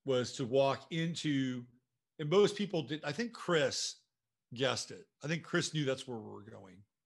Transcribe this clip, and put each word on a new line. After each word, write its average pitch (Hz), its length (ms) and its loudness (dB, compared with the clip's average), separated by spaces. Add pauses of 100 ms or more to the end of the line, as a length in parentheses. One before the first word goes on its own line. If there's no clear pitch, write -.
was 123 280 0
to 139 120 -4
walk 135 460 2
into, 143 760 0 (540)
and 151 120 -4
most 196 260 6
people 196 260 -2
did, 147 220 -6
I 147 80 -2
think 233 200 -4
Chris 147 640 0 (580)
guessed 120 360 0
it. 95 160 -16 (160)
I 143 60 -4
think 165 140 0
Chris - 320 0
knew 156 100 0
that's 131 240 0
where 120 100 -6
we 104 140 -10
were 104 180 -14
going. 98 260 -18 (300)